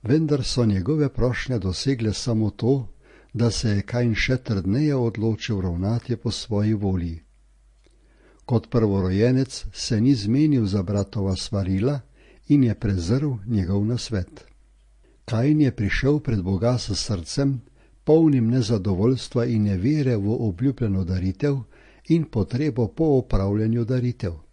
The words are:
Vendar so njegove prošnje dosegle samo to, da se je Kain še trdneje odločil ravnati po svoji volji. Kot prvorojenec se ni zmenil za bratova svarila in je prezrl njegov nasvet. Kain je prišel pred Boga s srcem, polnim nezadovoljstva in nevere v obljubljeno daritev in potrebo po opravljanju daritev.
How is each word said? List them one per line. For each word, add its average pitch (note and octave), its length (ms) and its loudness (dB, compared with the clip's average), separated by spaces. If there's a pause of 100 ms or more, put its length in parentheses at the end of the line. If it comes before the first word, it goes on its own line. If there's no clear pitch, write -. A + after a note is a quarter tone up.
Vendar C#3+ 400 2
so - 220 0
njegove A#2+ 440 0
prošnje B2 500 -2
dosegle G#2+ 540 -2
samo A2 360 0
to, B2 460 -2 (400)
da A2+ 160 2
se - 180 -2
je G2+ 120 0
Kain A#2+ 340 -2
še B2+ 220 0
trdneje A#2 580 0
odločil A2 680 -2
ravnati F#2+ 540 -2
po A2+ 160 -6
svoji G#2+ 420 -2
volji. F#2 420 -2 (1300)
Kot A2+ 260 0
prvorojenec G#2+ 1040 2
se - 280 -2
ni C3 140 4
zmenil B2 500 2
za G2 180 0
bratova G2 520 -2
svarila G2 640 -2 (480)
in D3 160 4
je A2+ 120 2
prezrl A2 580 -2 (140)
njegov G2+ 380 0
nasvet. A2+ 600 -6 (800)
Kain C#3+ 360 2
je C3+ 140 4
prišel C3+ 440 0
pred G#2+ 240 -2
Boga G2 340 0
s G#2 180 -4
srcem, B2+ 640 -2 (440)
polnim D3+ 520 6
nezadovoljstva A2+ 880 0 (120)
in G#2 100 2
nevere B2+ 480 0
v G#2 320 0
obljubljeno G2+ 560 0
daritev F#2 560 -2 (560)
in D#3+ 160 0
potrebo A#2+ 560 -2
po D#3+ 320 0
opravljanju A2 680 0
daritev. A#2+ 480 -4 (200)